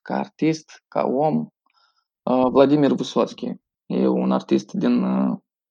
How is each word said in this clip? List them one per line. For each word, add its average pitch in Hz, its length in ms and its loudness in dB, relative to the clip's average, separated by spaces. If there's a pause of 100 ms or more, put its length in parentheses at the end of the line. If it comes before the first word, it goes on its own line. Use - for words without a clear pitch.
ca 131 160 -6
artist, 156 720 -6
ca - 180 -4
om, 147 400 -2 (760)
uh, 127 300 0
Vladimir 139 400 4
Vysotski. 123 600 -4 (340)
E - 200 0
un 64 260 0
artist 65 400 -2
din, 123 300 0
uh, 64 340 -2 (340)